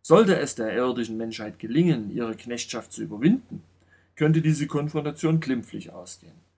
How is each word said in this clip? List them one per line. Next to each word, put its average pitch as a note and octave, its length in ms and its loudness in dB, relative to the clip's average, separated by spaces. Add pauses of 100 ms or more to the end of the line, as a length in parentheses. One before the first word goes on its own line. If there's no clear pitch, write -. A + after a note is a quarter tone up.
Sollte F#3+ 380 6
es - 160 -4
der A2 200 -4
irdischen A#2 440 -2
Menschheit A2 400 -8
gelingen, B2 520 0
ihre A2+ 260 -4
Knechtschaft A#2+ 540 -10
zu A2+ 120 -10
überwinden, A#2 600 0 (540)
könnte D#3+ 240 4
diese D3 260 2
Konfrontation D3+ 760 -2
glimpflich - 520 -6
ausgehen. F2 440 -16 (220)